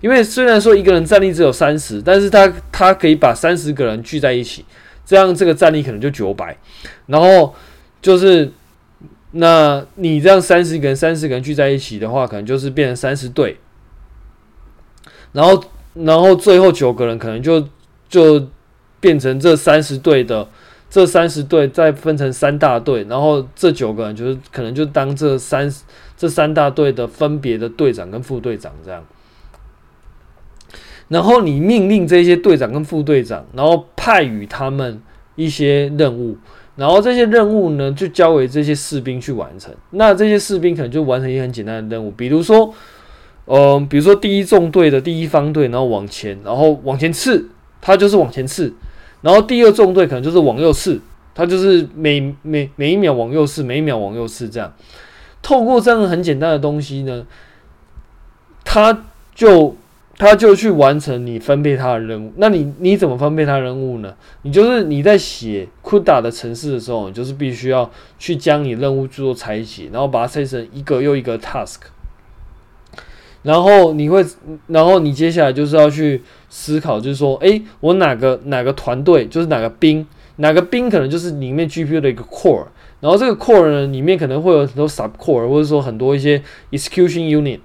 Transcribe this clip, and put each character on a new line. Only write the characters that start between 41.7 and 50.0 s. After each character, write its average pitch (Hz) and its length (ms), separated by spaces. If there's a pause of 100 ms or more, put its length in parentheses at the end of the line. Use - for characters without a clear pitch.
的 113 80
任 113 80
务， 107 80
比 120 160
如 151 140
说， 214 320 (720)
呃， 139 440
比 143 80
如 147 60
说 196 120
第 202 240
一 196 40
纵 175 280
队 170 180
的 135 100
第 160 200
一 160 80
方 147 240
队， 147 160
然 117 60
后 127 120
往 104 220
前， 98 360
然 104 120
后 147 280
往 131 140
前 156 140
刺， - 380 (320)
他 190 160
就 196 100
是 202 80
往 147 160
前 131 160
刺。 139 260 (480)
然 160 120
后 214 80
第 240 220
二 220 80
纵 202 220
队 180 140